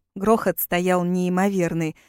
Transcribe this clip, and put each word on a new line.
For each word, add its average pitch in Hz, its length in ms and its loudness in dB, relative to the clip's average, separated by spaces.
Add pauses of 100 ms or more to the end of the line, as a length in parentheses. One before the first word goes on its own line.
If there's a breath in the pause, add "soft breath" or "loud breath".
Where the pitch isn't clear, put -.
(160)
Грохот 208 440 0
стоял 180 460 0
неимоверный. 180 880 0 (140 soft breath)